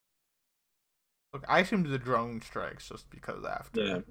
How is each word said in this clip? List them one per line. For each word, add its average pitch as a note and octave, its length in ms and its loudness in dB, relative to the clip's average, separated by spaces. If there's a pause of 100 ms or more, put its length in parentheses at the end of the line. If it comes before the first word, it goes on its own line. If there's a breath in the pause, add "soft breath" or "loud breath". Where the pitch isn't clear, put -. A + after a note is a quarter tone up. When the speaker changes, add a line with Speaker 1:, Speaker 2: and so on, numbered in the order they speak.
(1300)
Speaker 1:
Look, C3+ 140 -10
I D3+ 120 8
assumed F#3 280 4
the C#3 100 2
drone A#2+ 440 2
strikes - 480 -8
just - 200 -14
because G2 340 -10
after, - 400 -2
Speaker 2:
Yeah. F#3+ 160 0 (120)